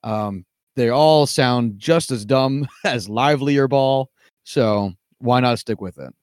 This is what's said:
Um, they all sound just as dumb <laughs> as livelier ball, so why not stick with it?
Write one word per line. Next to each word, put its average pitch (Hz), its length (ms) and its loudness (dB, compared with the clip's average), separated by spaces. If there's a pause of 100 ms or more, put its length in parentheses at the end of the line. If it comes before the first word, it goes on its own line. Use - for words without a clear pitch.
Um, 104 420 -6 (320)
they 123 120 2
all 151 380 4
sound 123 520 0
just 160 320 0
as 110 140 -6
dumb 135 420 0 (100)
<laughs> - 80 -20
as 123 240 -4
livelier 139 600 0
ball, 135 420 0 (340)
so 104 480 0 (260)
why 123 220 0
not 123 180 0
stick - 220 -8
with 92 180 -12
it? 65 140 -14 (100)